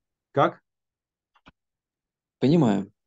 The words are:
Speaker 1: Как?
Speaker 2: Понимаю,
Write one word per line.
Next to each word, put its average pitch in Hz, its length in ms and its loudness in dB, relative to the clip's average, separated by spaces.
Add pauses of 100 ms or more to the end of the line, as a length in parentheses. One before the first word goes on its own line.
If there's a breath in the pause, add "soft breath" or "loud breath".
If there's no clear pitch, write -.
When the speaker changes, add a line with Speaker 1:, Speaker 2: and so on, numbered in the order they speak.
(320)
Speaker 1:
Как? 156 300 -2 (1800)
Speaker 2:
Понимаю, 117 540 0 (140)